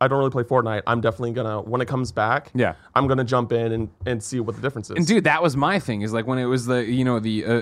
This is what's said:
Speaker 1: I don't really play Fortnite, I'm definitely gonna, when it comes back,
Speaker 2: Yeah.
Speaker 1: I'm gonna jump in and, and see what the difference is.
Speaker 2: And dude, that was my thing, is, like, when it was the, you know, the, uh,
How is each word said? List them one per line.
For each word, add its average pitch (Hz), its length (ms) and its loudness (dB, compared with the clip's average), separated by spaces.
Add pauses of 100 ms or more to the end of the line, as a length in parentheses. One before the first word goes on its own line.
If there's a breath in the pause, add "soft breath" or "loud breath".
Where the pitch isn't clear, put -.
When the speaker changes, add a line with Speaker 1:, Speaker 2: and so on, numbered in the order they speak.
Speaker 1:
I 131 60 4
don't 139 100 2
really 135 140 2
play 127 120 -2
Fortnite, 113 440 0
I'm 117 140 0
definitely 117 300 -2
gonna, 110 300 -4
when 120 200 -4
it 120 60 -2
comes 127 240 -2
back, 113 440 0
Speaker 2:
Yeah. 110 180 2 (220 soft breath)
Speaker 1:
I'm 135 120 4
gonna 131 160 2
jump 120 280 0
in 117 200 0
and, 113 180 -4 (160)
and 117 180 -4
see 127 160 -6
what 107 160 -4
the 110 60 -12
difference 117 280 -6
is. - 80 -4
Speaker 2:
And 170 80 2
dude, 208 200 4
that 156 180 4
was 147 120 2
my 156 240 2
thing, 110 220 -4
is, 107 120 -4
like, 113 120 -2
when 127 140 -2
it 127 60 -2
was 123 200 0
the, 123 180 2
you 123 220 0
know, 120 140 2
the, 107 260 -2
uh, 117 160 2